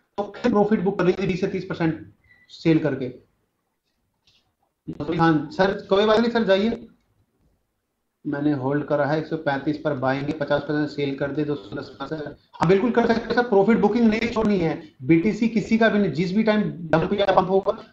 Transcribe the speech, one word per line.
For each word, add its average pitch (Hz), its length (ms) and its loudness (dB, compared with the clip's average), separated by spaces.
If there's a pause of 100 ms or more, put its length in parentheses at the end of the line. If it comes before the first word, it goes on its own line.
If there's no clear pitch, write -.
(180)
तो 202 180 -6
फिर 240 160 0
profit 208 280 2
book 196 180 -2
कर 180 80 0
लीजिए, 185 200 0
बीस 185 140 -2
से 202 60 0
तीस 185 180 -6
percent 160 420 -4 (440)
sale 160 280 2
करके। 131 280 -2 (2000)
हाँ 160 340 2
sir, 196 220 2 (140)
कोई 202 180 2
बात 220 120 4
नहीं 233 120 2
sir, 226 140 0
जाइए, 202 420 0 (1400)
मैंने 147 300 -2
hold 143 300 0
करा 147 220 0
है, 156 120 0
एक 156 80 -4
सौ 160 100 -6
पैंतीस 160 480 -2
पर 151 100 -2
बाय 131 260 0
में 143 180 -6
पचास 143 240 -2
percent 151 260 -2
sale 139 260 -4
कर 143 160 -4
दे, 147 140 -2
दो 147 100 -2
सौ - 220 -10
दस 143 240 -12
हाँ, 151 680 -6
बिल्कुल 196 220 4
कर 226 160 2
सकते 226 140 0
हैं - 140 -6
सर, 240 140 2
profit 196 300 4
booking 220 300 4
नहीं 220 220 0
छोड़नी 208 280 0
है। 160 220 0 (220)
बीटीसी 170 460 2
किसी 220 300 0
का 226 100 4
भी 208 100 2
नहीं, 190 140 2
जिस 175 200 -2
भी 214 100 2
time 214 200 2 (280)
डंप 175 220 2
या 202 200 0
pump 180 180 2
होगा, 196 280 0 (140)